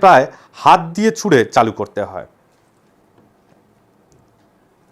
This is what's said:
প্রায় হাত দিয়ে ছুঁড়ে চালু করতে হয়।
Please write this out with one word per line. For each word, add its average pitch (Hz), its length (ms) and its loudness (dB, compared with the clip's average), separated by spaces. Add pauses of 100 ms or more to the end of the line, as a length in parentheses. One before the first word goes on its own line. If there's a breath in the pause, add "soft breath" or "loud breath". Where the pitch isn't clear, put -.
প্রায় 147 220 4 (380 loud breath)
হাত 165 180 4 (160)
দিয়ে 214 220 -2
ছুঁড়ে 165 200 0 (160)
চালু 113 180 0
করতে - 280 -10 (100)
হয়। 92 160 -16 (2750)